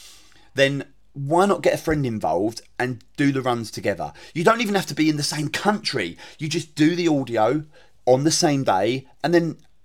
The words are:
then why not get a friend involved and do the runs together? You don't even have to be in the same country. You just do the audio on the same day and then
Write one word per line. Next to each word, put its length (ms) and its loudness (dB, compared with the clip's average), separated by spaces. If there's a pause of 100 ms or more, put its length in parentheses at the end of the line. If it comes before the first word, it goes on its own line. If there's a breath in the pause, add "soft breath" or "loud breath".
(540 loud breath)
then 320 0 (400)
why 200 2
not 160 0
get 120 2
a 40 -2
friend 280 -2
involved 560 -2 (180)
and 240 -4 (140)
do 160 2
the 80 -2
runs 300 -2
together? 420 -4 (200 loud breath)
You 120 0
don't 160 4
even 140 -2
have 100 0
to 100 -10
be 140 2
in 80 0
the 60 -4
same 260 -4
country. 680 -4 (200 loud breath)
You 100 -8
just 280 -6
do 200 4
the 140 2
audio 560 0 (400 soft breath)
on 180 4
the 80 2
same 320 0
day 420 0 (160)
and 120 0
then 240 2 (260)